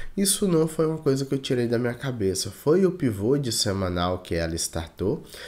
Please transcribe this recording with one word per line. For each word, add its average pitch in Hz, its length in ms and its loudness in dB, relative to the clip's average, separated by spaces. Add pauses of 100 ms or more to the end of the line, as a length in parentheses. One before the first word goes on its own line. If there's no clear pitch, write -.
(160)
Isso 196 320 2
não 160 200 4
foi 160 180 0
uma 156 140 -2
coisa 139 260 2
que 139 80 -2
eu 135 60 0
tirei 123 280 0
da 117 120 2
minha 120 160 0
cabeça. 107 560 -2
Foi 175 340 4
o 175 60 4
pivô 123 460 0
de 131 140 -2
semanal 92 680 0
que 90 160 -6
ela 82 200 -2
startou, 85 680 -4 (240)